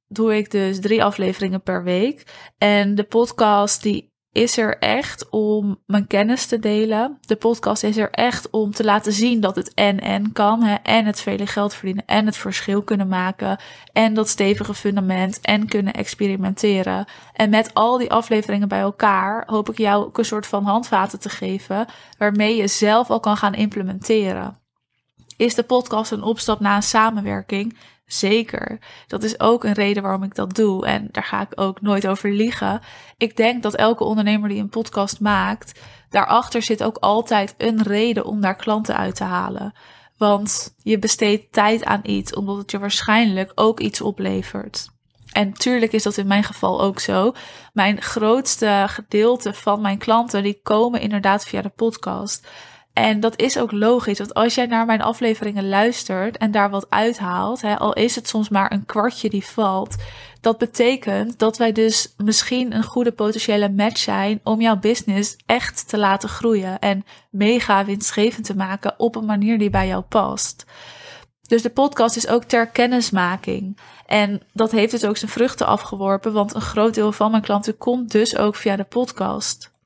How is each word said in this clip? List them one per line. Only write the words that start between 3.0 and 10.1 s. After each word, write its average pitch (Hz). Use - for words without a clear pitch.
podcast, 214
die -
is 233
er 214
echt -
om 214
mijn 202
kennis 208
te 233
delen. 220
De -
podcast 220
is 214
er 208
echt -
om 214
te 214
laten 214
zien 226
dat 196
het -
en-en 202